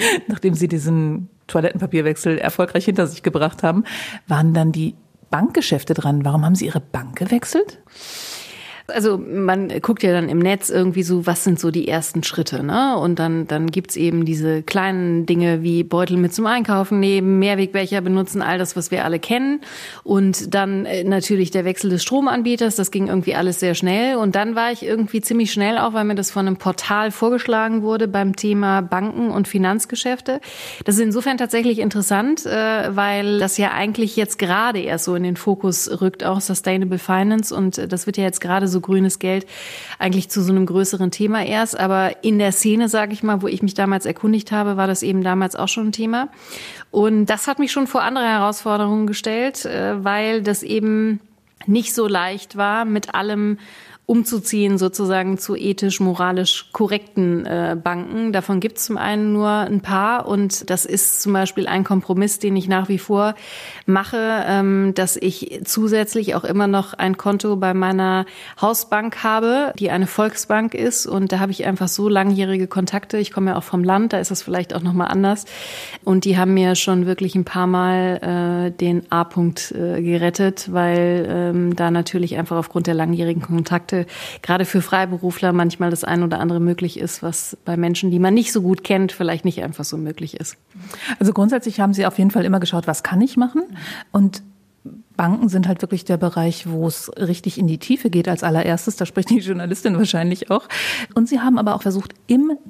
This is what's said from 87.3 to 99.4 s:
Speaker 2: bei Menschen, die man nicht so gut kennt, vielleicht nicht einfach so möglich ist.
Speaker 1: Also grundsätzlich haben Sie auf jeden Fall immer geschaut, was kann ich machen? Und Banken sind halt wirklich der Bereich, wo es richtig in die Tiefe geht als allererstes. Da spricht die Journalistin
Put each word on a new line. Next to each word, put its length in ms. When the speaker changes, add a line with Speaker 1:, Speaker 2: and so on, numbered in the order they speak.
Speaker 2:
bei 120
Menschen, 340
die 80
man 160
nicht 160
so 120
gut 200
kennt, 300
vielleicht 320
nicht 180
einfach 220
so 120
möglich 440
ist. 160
Speaker 1:
Also 120
grundsätzlich 460
haben 140
Sie 140
auf 120
jeden 140
Fall 120
immer 140
geschaut, 300
was 160
kann 160
ich 160
machen? 260
Und 320
Banken 360
sind 180
halt 140
wirklich 220
der 120
Bereich, 520
wo 200
es 280
richtig 420
in 80
die 120
Tiefe 300
geht 200
als 140
allererstes. 540
Da 80
spricht 260
die 80
Journalistin 580